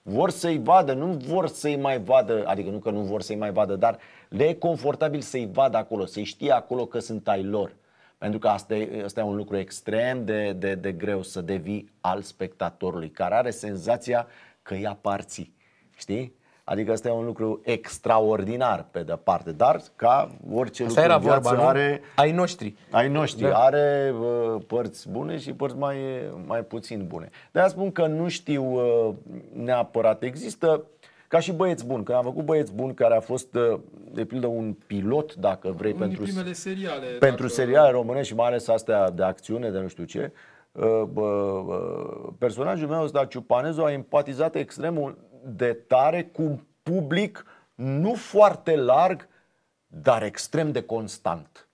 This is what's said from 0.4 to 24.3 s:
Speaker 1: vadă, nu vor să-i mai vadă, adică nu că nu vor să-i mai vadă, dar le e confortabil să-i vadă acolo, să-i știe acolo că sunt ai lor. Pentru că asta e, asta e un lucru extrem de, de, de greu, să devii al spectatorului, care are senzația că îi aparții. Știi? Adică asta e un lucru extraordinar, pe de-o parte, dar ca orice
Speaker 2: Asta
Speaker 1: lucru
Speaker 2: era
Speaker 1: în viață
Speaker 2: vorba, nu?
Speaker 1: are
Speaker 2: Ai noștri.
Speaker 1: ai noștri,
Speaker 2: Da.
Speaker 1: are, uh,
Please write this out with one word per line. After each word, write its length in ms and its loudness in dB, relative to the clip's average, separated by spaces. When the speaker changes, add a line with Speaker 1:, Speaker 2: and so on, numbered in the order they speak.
Speaker 1:
vadă, 300 6
nu 120 -2
vor 420 -2
să-i 280 -4
mai 240 0
vadă, 460 4
adică 240 -2
nu 80 -6
că 120 -4
nu 100 -2
vor 220 -4
să-i 140 -6
mai 160 -4
vadă, 240 2
dar 220 2
le 140 0
e 100 4
confortabil 680 -2
să-i 320 -6
vadă 240 2
acolo, 280 -2
să-i 180 -8
știe 280 -4
acolo 340 0
că 140 -6
sunt 280 -8
ai 160 0
lor. 320 -4
Pentru 220 -6
că 80 0
asta 280 0
e, 300 -4
asta 140 -8
e 40 -2
un 120 -2
lucru 220 -4
extrem 680 -2
de, 320 -2
de, 180 -2
de 160 -6
greu, 300 -4
să 200 -10
devii 500 -6
al 200 -2
spectatorului, 880 -6
care 260 -2
are 160 2
senzația 760 -2
că 120 -10
îi 120 -6
aparții. 680 -6
Știi? 440 -8
Adică 280 -2
asta 160 -2
e 40 0
un 140 -2
lucru 380 -4
extraordinar, 1300 0
pe 120 -6
de-o 120 -4
parte, 360 0
dar 300 4
ca 360 4
orice 300 -2
Speaker 2:
Asta 180 4
Speaker 1:
lucru 20 8
Speaker 2:
era 120 8
Speaker 1:
în 60 4
viață 180 6
Speaker 2:
vorba, 220 4
nu? 60 6
Speaker 1:
are 340 2
Speaker 2:
Ai 160 6
noștri. 440 -2
Speaker 1:
ai 180 4
noștri, 320 -2
Speaker 2:
Da. 160 4
Speaker 1:
are, 600 4
uh, 480 0